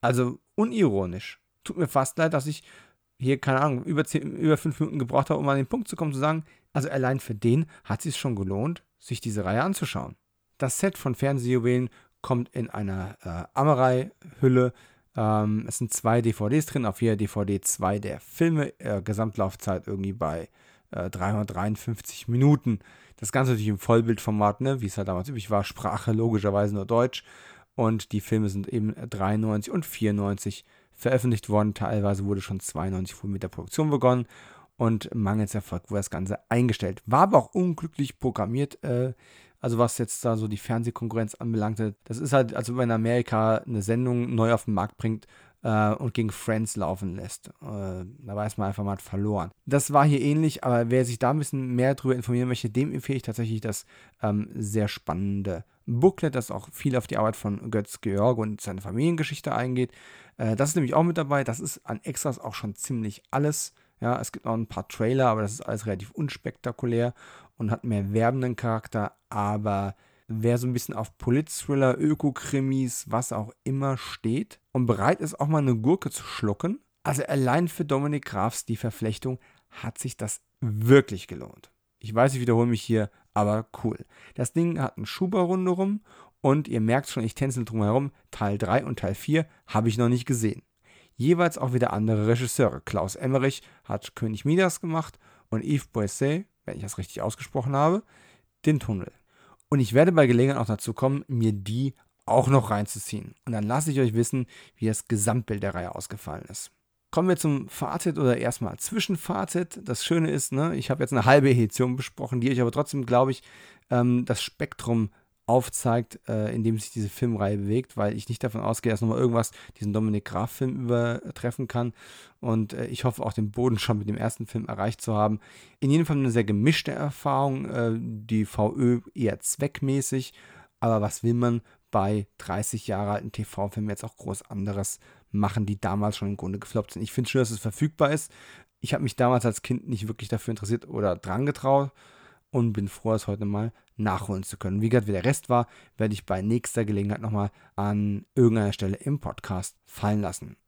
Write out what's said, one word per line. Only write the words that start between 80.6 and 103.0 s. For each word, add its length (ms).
wirklich 680
gelohnt. 440
Ich 140
weiß, 220
ich 60
wiederhole 260
mich 140
hier, 280
aber 340
cool. 220
Das 180
Ding 260
hat 180
einen 100
Schuber 340
rundherum 600
und 260
ihr 140
merkt 280
schon, 140
ich 100
tänzel 320
drumherum. 460
Teil 300
drei 260
und 140
Teil 160
vier 320
habe 240
ich 80
noch 120
nicht 160
gesehen. 360
Jeweils 420
auch 160
wieder 200
andere 340
Regisseure. 540
Klaus 340
Emmerich 480
hat 320
König 300
Midas 360
gemacht 360
und 140
Yves 240
Boisset, 580
wenn 120
ich 60
das 160
richtig 220
ausgesprochen 540
habe, 280
den 140
Tunnel. 320
Und 100
ich 140
werde 180
bei 160
Gelegenheit 340
auch 60
dazu 260
kommen, 340
mir 260
die 420
auch 220
noch 220
reinzuziehen. 640